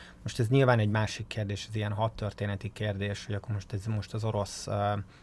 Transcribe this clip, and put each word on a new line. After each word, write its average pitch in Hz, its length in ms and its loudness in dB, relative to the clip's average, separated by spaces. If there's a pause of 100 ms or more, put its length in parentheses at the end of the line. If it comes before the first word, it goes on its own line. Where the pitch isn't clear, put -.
(220)
Most - 180 -4
ez 117 80 4
nyilván 127 320 8
egy 104 100 4
másik 107 380 0
kérdés, 101 420 -4
ez 110 60 -6
ilyen 104 180 0
hadtörténeti 104 800 -2
kérdés, 101 540 -2
hogy 107 100 -4
akkor 104 180 -4
most 101 200 -6
ez 98 120 -4
most 107 280 -2
az 110 100 -2
orosz, 104 440 -2
ö, 101 240 2 (320)